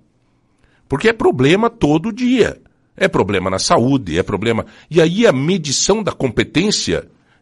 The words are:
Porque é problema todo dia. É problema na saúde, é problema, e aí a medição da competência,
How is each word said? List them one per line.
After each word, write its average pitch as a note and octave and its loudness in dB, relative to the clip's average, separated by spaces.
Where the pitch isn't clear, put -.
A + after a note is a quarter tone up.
Porque D3 -2
é A3+ 2
problema F#3+ 2
todo D#3+ 0
dia. A#3+ 0
É F#3+ 0
problema G2+ 0
na F#2+ -2
saúde, A#2+ 0
é F#2 2
problema, G#2 -2
e D#3 0
aí F3 2
a F#3+ 6
medição D#3 -2
da F3 -4
competência, B2 -2